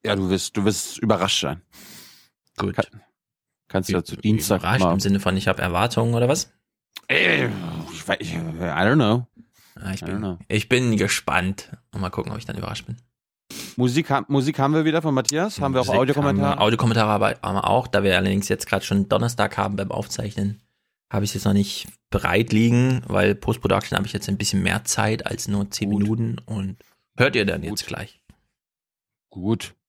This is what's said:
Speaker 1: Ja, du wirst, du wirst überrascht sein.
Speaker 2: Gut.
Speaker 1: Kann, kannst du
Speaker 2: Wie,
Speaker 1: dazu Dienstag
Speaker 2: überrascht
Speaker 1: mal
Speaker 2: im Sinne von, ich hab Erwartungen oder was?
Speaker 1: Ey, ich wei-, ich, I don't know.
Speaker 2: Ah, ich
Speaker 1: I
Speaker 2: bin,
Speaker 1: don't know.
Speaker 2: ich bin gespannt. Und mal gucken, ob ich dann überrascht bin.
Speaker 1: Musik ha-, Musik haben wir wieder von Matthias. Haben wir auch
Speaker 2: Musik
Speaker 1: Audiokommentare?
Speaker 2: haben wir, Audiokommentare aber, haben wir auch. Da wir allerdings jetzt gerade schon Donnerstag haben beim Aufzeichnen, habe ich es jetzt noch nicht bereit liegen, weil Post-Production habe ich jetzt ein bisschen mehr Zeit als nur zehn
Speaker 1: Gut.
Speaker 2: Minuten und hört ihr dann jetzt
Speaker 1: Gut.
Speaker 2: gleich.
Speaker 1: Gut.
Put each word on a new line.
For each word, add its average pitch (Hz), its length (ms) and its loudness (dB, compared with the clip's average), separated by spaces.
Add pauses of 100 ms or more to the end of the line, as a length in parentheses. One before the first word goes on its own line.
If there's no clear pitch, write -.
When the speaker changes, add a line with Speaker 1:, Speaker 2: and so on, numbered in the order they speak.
Speaker 1:
Ja, 104 120 0
du 95 120 -2
wirst, 92 280 -2
du 101 80 0
wirst - 340 -2
überrascht 104 420 2
sein. 78 220 -4 (960)
Speaker 2:
Gut. 98 160 -2
Speaker 1:
Kann, - 120 0 (840)
kannst 95 200 -2
du 98 40 -2
Speaker 2:
Wie, 92 40 2
Speaker 1:
dazu - 200 -4
Dienstag 107 440 2
Speaker 2:
überrascht 95 200 2
Speaker 1:
mal 87 120 4
Speaker 2:
im 95 80 2
Sinne 98 200 2
von, 92 160 0
ich 92 100 -2
hab 95 120 0
Erwartungen 117 560 0
oder 120 140 2
was? 160 220 -2 (580)
Speaker 1:
Ey, 147 420 2 (420)
ich - 160 -14
wei-, - 100 2
ich, 82 140 -8
I 82 60 -6
don't 82 560 0
know. 120 320 4 (500)
Speaker 2:
Ah, 95 160 -10
ich 95 100 -8
Speaker 1:
I 82 40 -10
Speaker 2:
bin, 92 100 -6
Speaker 1:
don't - 20 -4
know. 92 200 -6 (100)
Speaker 2:
ich 107 200 0
bin 123 280 2
gespannt. 92 760 0 (220)
Und 104 80 -8
mal 90 100 -4
gucken, - 220 -6
ob - 60 -8
ich - 80 -12
dann - 100 -10
überrascht - 300 -8
bin. 117 100 -10 (800)
Speaker 1:
Musik 123 340 2
ha-, 135 180 2
Musik 143 300 0
haben 143 160 2
wir 156 100 2
wieder 160 180 0
von 151 120 0
Matthias. 151 460 0
Haben 135 140 0
wir 127 80 4
auch - 40 0
Speaker 2:
Musik 123 140 4
Speaker 1:
Audiokommentare? 139 500 2
Speaker 2:
haben - 80 -2
wir, - 40 2
Audiokommentare 110 480 4
aber, 104 320 2
haben 98 140 -2
wir - 120 0
auch. 120 180 2
Da 101 160 2
wir 95 140 4
allerdings 98 320 0
jetzt - 180 -2
gerade 98 180 -2
schon 98 240 0
Donnerstag 110 500 0
haben 101 180 -2
beim 98 160 -4
Aufzeichnen, 104 680 -4 (500)
habe 101 120 0
ich 101 60 -2
es - 40 -10
jetzt 92 100 -6
noch 101 80 4
nicht 101 340 0 (240)
bereit 104 420 2
liegen, 120 540 4
weil 98 280 2
Post-Production 98 640 0
habe 98 80 -2
ich - 80 -10
jetzt - 140 -6
ein 98 100 -2
bisschen 98 240 0
mehr 92 220 0
Zeit 110 420 -2
als - 200 -8
nur 101 240 -2
zehn 101 200 -4
Speaker 1:
Gut. 101 120 0
Speaker 2:
Minuten 113 440 -2
und 95 320 -8 (380)
hört 127 200 -2
ihr 107 80 2
dann 87 180 -2
jetzt 98 180 -8
Speaker 1:
Gut. - 80 -14
Speaker 2:
gleich. - 340 -12 (1080)
Speaker 1:
Gut. 98 440 -4 (140)